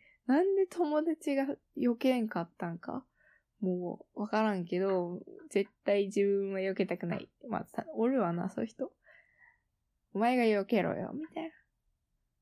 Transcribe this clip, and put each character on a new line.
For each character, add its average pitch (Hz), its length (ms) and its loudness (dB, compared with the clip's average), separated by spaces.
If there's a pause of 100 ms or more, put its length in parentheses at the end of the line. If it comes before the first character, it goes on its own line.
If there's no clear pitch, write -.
(260)
な 277 160 4
ん 392 120 4
で 381 120 4
友 302 360 0
達 311 320 -2
が 269 220 0 (200)
避 240 200 2
け 254 220 2
ん 220 100 0
か 175 140 -2
っ 170 140 -8
た 175 140 -4
ん 170 80 -8
か、 - 260 -8 (560)
も 180 540 -4
う - 80 -6
わ 208 60 -4
か 214 140 2
ら 214 120 2
ん 180 100 -2
け 180 140 -2
ど、 180 420 0 (300)
絶 202 200 0 (140)
対 202 220 2
自 202 180 0
分 196 280 2
は 190 80 -2
避 190 140 -2
け 185 120 0
た 180 100 -4
く 185 100 -6
な 170 100 -2
い。 - 120 -12 (200)
ま 220 140 -4
あ、 - 40 -12
さ-、 - 180 -8 (100)
お 226 120 2
る 262 140 2
わ 170 120 2
な、 175 160 -2
そ - 140 -6
う - 20 -2
い 220 40 -6
う - 20 -20
人。 - 220 -8 (1200)
「お 196 40 -4
前 240 180 2
が 247 80 4
避 208 220 4
け 202 160 4
ろ - 120 0
よ」、 - 200 -6
み 311 140 -8
た 320 120 -10
い 320 40 -6
な。 320 60 -10 (920)